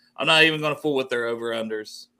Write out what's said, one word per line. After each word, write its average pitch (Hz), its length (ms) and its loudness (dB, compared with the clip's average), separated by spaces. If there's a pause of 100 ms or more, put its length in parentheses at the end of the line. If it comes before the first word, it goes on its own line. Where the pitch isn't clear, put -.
(160)
I'm 147 120 -2
not 160 160 6
even 156 160 2
gonna 147 160 -2
fool 151 180 0
with 131 140 0
their 120 180 -2
over-unders, 113 800 -6 (140)